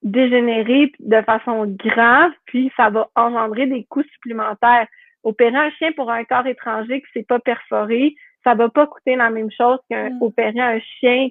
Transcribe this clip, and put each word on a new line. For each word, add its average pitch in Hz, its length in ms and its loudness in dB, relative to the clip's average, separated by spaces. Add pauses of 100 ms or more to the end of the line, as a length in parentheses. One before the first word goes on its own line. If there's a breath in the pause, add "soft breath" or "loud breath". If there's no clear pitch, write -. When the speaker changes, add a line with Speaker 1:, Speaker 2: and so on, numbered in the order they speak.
Speaker 1:
dégénérer 240 960 0
de 220 240 2
façon 220 440 -2
grave, 233 640 2 (140)
puis 254 320 -2
ça 226 120 4
va 214 260 -2
engendrer 233 520 -2
des 254 180 -6
coûts 277 180 -4 (100)
supplémentaires. 226 720 0 (360 soft breath)
Opérer 233 340 0
un 302 140 0
chien 320 220 -4
pour 254 180 -6
un 233 120 -4
corps 254 240 -2
étranger 240 540 -6
qui - 120 -20
s'est 226 140 -8
pas 247 120 0
perforé, 233 760 -2 (280 soft breath)
ça 247 100 4
va 233 160 2
pas 294 180 2
coûter - 280 -4
la 233 140 0
même 220 220 -6
chose 247 280 0 (100)
qu'un 226 220 -6
Speaker 2:
Mm. 247 100 -8
Speaker 1:
opérer 226 400 -2
un 233 180 -2
chien 247 520 0